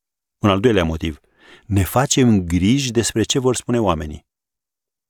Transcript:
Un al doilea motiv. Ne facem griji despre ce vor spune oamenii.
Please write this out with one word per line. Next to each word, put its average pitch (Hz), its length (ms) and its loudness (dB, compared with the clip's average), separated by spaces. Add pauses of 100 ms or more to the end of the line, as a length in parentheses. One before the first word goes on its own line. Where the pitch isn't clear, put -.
(380)
Un 107 100 0
al 98 120 2
doilea 104 240 2
motiv. 80 360 -6 (460)
Ne 98 160 2
facem 120 600 2
griji 101 460 0
despre 113 320 -2
ce - 160 -2
vor 127 180 0
spune 120 240 -4
oamenii. 80 460 -4 (840)